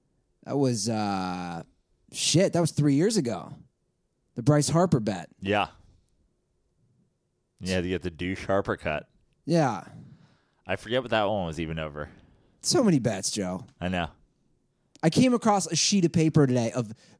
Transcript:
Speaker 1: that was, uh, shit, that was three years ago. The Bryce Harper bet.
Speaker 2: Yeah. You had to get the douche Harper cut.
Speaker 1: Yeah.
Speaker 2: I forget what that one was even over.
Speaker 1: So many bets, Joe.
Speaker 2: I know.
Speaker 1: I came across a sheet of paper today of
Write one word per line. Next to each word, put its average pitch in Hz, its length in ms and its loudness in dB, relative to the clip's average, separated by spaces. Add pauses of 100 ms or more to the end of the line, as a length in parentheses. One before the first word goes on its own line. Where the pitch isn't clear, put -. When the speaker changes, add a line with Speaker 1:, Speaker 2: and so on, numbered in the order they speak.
(440)
Speaker 1:
that 131 120 -4
was, 123 320 0
uh, 92 760 -4 (500)
shit, - 400 2
that 170 80 2
was 165 100 2
three 143 240 2
years 196 220 2
ago. 110 380 -4 (800)
The 127 80 -8
Bryce 147 260 4
Harper 165 320 2
bet. 104 280 -4 (120)
Speaker 2:
Yeah. 98 280 0 (1900)
You 92 120 -4
had 92 120 0
to 90 40 -4
get 90 140 -2
the 90 80 -6
douche 87 360 -6
Harper 98 300 0
cut. 76 320 -6 (380)
Speaker 1:
Yeah. 147 360 0 (840)
Speaker 2:
I 92 100 -2
forget 117 260 -2
what - 80 -8
that 110 180 2
one 101 180 -2
was 80 140 -6
even 80 180 -6
over. 73 300 -8 (520)
Speaker 1:
So - 240 2
many 180 140 4
bets, 107 320 -2
Joe. 92 340 -4 (160)
Speaker 2:
I 87 80 -4
know. 87 200 -2 (960)
Speaker 1:
I 160 60 6
came 247 240 4
across 208 320 2
a - 100 -6
sheet 196 280 2
of 165 80 2
paper 160 340 4
today 123 240 2
of 113 220 -4 (280)